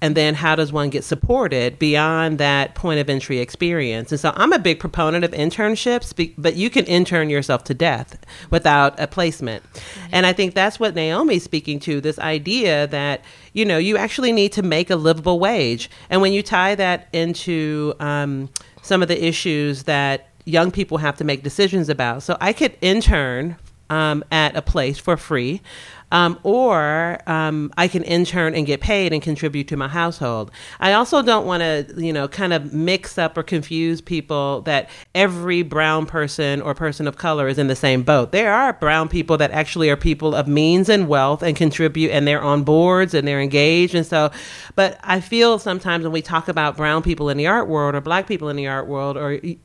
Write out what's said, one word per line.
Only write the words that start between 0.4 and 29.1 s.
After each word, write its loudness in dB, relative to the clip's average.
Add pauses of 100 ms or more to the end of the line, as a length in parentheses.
does 0
one -2
get -4
supported 0
beyond 2
that 0
point -2
of -2
entry -2
experience? -4
And -2
so 0
I'm 4
a 4
big 0
proponent 0
of 0
internships, -2
be-, -4
but 0
you 0
can 2
intern 0
yourself -2
to -4
death -2 (320)
without 4
a -2
placement. -4
Mm-hmm. -18
And 4
I 4
think -2
that's 0
what 0
Naomi's 0
speaking -6
to, -4
this -4
idea 0
that, -4 (300)
you 0
know, 2
you 2
actually 0
need 2
to -2
make 0
a 2
livable 2
wage. 0 (220)
And 2
when 4
you 0
tie 0
that -2
into, -2
um, -4 (320)
some 2
of 2
the 0
issues -2
that -2 (160)
young 2
people -2
have -2
to -4
make -2
decisions 0
about. -2
So -2
I 2
could 0
intern, 2 (320)
um, 0
at 2
a -4
place -2
for 0
free, -4 (480)
um, 2
or, 2
um, -2
I 4
can -2
intern 0
and -2
get -2
paid 0